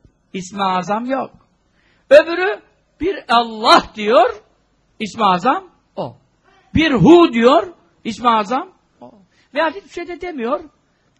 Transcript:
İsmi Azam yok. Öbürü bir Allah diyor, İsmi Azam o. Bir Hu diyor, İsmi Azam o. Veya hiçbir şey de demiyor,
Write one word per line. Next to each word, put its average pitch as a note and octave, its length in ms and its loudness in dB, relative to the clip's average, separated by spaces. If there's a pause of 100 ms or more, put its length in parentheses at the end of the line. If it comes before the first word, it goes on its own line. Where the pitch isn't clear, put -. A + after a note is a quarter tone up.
(320)
İsmi F#3+ 320 -10
Azam F#3+ 400 -4
yok. C4 260 -6 (800)
Öbürü E4+ 500 4 (400)
bir D4+ 280 -6
Allah A#3 540 2 (120)
diyor, C#4+ 480 0 (580)
İsmi A3 240 -6
Azam A#3+ 440 -2 (280)
o. D#3 200 -10 (580)
Bir D4+ 180 0
Hu C4+ 400 6
diyor, C4 420 2 (300)
İsmi A#3 240 -6
Azam A#3 440 -4 (280)
o. B3 120 -20 (420)
Veya D#4 160 -2
hiçbir - 180 -18
şey F4 200 -14
de F4 120 -14
demiyor, D4+ 400 -8 (600)